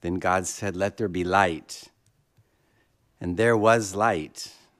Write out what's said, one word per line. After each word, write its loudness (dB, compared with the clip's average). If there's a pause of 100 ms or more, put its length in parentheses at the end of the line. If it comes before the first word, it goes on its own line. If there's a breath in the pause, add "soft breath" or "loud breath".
Then -4
God 0
said, -8
Let -2
there -4
be -4
light. -2 (1300)
And -6
there 4
was 4
light. -2 (280)